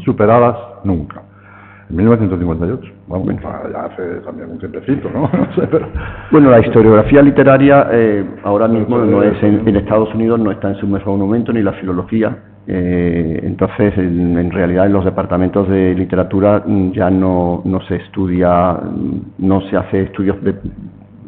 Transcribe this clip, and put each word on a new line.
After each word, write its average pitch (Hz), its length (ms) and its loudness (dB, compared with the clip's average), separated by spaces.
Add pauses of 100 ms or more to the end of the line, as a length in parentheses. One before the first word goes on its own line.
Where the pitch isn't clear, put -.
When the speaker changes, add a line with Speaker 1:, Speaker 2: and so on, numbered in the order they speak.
Speaker 1:
superadas 120 520 4 (280)
nunca". 85 380 -4 (680)
En 82 60 -6
mil 90 100 0
novecientos 110 320 2
cincuenta 85 280 -2
y 85 40 -4
ocho, - 220 -10 (160)
vamos, 95 160 -6
Speaker 2:
Bueno. - 160 -4 (320)
Speaker 1:
ya - 140 -10
hace - 160 -12 (220)
también - 240 -14
un 82 120 -14
tiempecito, - 520 -6
¿no? - 100 -4
<laughs> 101 140 -2
No - 200 -2
sé, - 120 0
pero - 200 -2 (420)
Speaker 2:
Bueno, 143 200 6
la 120 100 8
historiografía 110 600 6
literaria, 139 680 4
eh, 107 340 2 (200)
ahora 104 240 0
Speaker 1:
Pero 113 100 2
Speaker 2:
mismo 110 200 -2
Speaker 1:
todavía 107 180 2
Speaker 2:
no 101 80 2
es 104 180 0
en, 104 120 4
Speaker 1:
está, 104 100 0
¿no? 110 60 2
Speaker 2:
en 101 60 2
Estados 107 380 0
Unidos 113 240 0
no 107 140 0
está 101 160 -6
en 98 80 -4
su 107 100 -6
mejor 98 320 -2
momento, 113 340 -2
ni 113 100 0
la 98 100 0
filología. 95 640 -4 (320)
Eh, 87 760 -2
entonces, 95 560 -2
en, 87 400 0
en 87 140 -2
realidad, 90 340 0
en 101 60 2
los 98 120 0
departamentos 92 640 -2
de 95 280 2
literatura, 95 680 0
mm, 95 280 0
ya 92 180 0
no, 92 540 0
no 92 160 -2
se 92 160 -6
estudia, 90 800 0
mm, 82 720 -8
no 95 180 2
se 98 140 -6
hace 95 260 -2
estudios 95 420 -4
de, 98 100 0 (720)